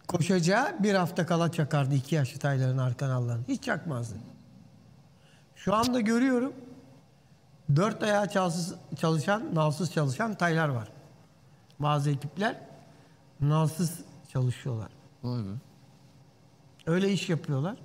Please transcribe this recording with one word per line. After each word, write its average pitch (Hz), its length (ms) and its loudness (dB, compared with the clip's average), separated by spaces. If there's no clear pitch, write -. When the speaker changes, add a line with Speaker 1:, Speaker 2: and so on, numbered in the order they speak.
Speaker 1:
koşacağı 196 720 2
bir 202 120 4
hafta 180 320 2
kala 165 260 2
çakardı 143 420 0
iki 139 200 0
yaşlı 135 240 0
tayların 131 400 0
arka 127 300 -2
nallarını. 120 400 -2
Hiç 277 140 -2
çakmazdı. 120 520 -4
Şu 190 180 0
anda 247 260 2
görüyorum, 240 520 2
dört 208 260 2
ayağı 208 280 2
çalsız, 180 440 0
çalışan, 185 540 0
nalsız 156 380 2
çalışan 165 420 0
taylar 165 340 2
var. 117 200 -4
Bazı 147 320 2
ekipler 185 460 -2
nalsız 156 600 0
çalışıyorlar. 123 560 -4
Speaker 2:
Vay 123 220 -4
be. 95 40 -8
Speaker 1:
Öyle 185 260 2
iş - 160 -2
yapıyorlar. 156 560 -2